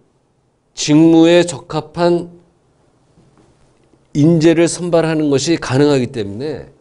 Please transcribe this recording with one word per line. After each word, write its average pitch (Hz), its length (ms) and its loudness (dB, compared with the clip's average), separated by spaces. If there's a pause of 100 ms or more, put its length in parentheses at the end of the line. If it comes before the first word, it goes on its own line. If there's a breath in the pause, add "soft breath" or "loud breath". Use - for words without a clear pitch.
(760)
직무에 165 680 4
적합한 170 1000 -6 (1700)
인재를 160 540 2
선발하는 160 640 -2
것이 143 280 -2
가능하기 131 500 0
때문에 107 720 -12